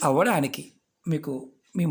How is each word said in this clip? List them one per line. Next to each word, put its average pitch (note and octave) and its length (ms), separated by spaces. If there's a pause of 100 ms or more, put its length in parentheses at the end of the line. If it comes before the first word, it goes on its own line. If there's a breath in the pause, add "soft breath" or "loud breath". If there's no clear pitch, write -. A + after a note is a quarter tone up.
అవ్వడానికి D3+ 560 (420)
మీకు D3+ 280 (440)
మీ F3 140